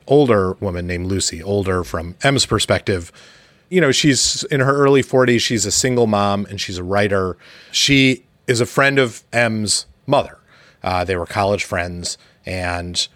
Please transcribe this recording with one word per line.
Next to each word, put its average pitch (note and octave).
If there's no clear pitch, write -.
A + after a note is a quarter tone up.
older A#2
woman F2
named F2
Lucy, F2+
older F#2+
from E2+
Em's C#3
perspective. G2+
You F3+
know, C#3+
she's -
in C#3+
her C#3
early C#3
forties. B2
She's G#2+
a G2
single B2
mom G2+
and G2
she's F#2
a F2+
writer. F#2+
She C3+
is A#2
a A#2+
friend C#3
of A#2+
Em's A2
mother. C3+
Uh, F2+
they F#2
were E2+
college G2+
friends, F2
and F2